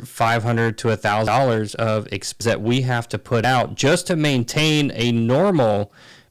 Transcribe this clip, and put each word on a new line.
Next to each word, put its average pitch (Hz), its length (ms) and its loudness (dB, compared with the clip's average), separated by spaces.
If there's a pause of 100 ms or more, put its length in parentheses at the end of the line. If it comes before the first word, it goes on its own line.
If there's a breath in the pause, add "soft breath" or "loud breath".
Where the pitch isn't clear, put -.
five 117 380 0
hundred 117 360 0
to 117 120 0
a 110 60 2
thousand 107 300 0
dollars 113 480 0
of 110 360 -2
expense - 360 -8
that 107 160 0
we 120 200 0
have 123 280 -2
to 107 80 -6
put 117 260 -2
out 123 300 0
just 151 320 2
to 185 100 -2
maintain 151 800 0
a 120 180 0
normal 117 800 2 (380 loud breath)